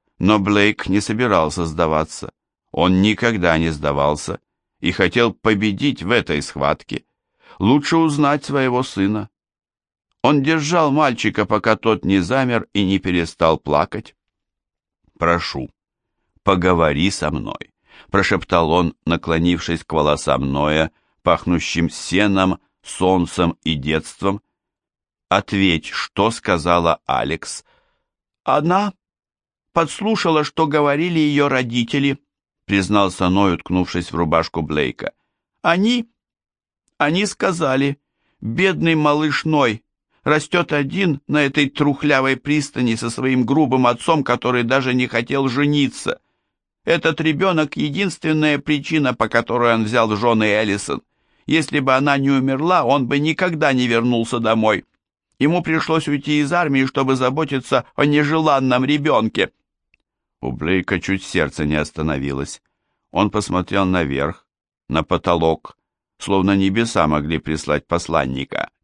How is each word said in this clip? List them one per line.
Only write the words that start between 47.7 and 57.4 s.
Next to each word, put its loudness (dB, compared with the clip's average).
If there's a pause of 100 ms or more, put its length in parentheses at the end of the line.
единственная -2
причина, -2
по -2
которой 0
он 0
взял 2
в 0
жёны 2
Эллисон. -2 (440)
Если -2
бы 2
она 2
не 0
умерла, 0
он 0
бы 0
никогда 0
не 2
вернулся 0
домой. 2 (540)
Ему 2
пришлось -2
уйти 0
из 0
армии, 0
чтобы 0
заботиться -2 (100)